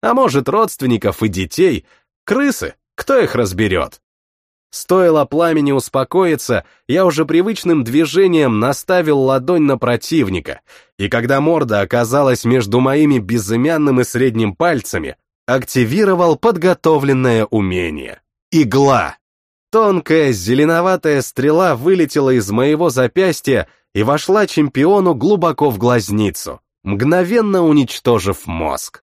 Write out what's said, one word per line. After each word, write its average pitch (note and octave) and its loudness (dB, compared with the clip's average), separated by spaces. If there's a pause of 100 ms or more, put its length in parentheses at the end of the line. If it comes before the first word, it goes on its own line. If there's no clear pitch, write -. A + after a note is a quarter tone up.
А - 0
может, E3+ 0
родственников B2 -2
и A2 0
детей. G2+ -2 (400)
Крысы, C4+ -2 (200)
кто C4+ 0
их G3 -2
разберёт? F#2 -2 (720)
Стоило E3+ 2
пламени D3+ 0
успокоиться, C#3 -2 (220)
я F3+ 2
уже D#3+ 2
привычным E3+ 0
движением D3 2
наставил D3 0
ладонь C3+ 0
на C#3 2
противника, A2+ -2 (360)
и G2 -4
когда A#2+ -2
морда C#3+ 0
оказалась A#2+ 0
между A#2 0
моими C#3 2
безымянным B2 0
и - 2
средним A2+ -2
пальцами, G#2+ -4 (300)
активировал D#3+ 0
подготовленное C#3+ 2
умение. F2 -4 (300)
Игла. C3+ 2 (540)
Тонкая E3 2
зеленоватая D3+ 0
стрела D3+ 0
вылетела D3 0
из A2+ 0
моего D3+ 0
запястья C3 0 (260)
и G2+ 0
вошла E3+ 0
чемпиону E3 0
глубоко D#3 0
в A2 -6
глазницу, G#2 -2 (220)
мгновенно F3+ 0
уничтожив A#2+ 0
мозг. D#2+ -8